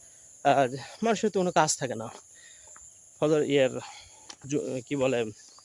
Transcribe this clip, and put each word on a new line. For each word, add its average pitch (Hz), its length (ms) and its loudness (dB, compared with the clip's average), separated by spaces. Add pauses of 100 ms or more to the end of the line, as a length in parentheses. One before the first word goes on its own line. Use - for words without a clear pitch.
(440)
আহ, 135 320 4 (280)
মানুষের 220 260 0
তো 196 100 -2
কোনো 180 120 0
কাজ 156 260 2
থাকে 120 180 -6
না। 113 120 -8 (1120)
ফজর, 151 220 2
ইয়ের, 127 380 2 (680)
জু-, 131 380 -4
কি 147 100 -6
বলে, 123 360 0 (340)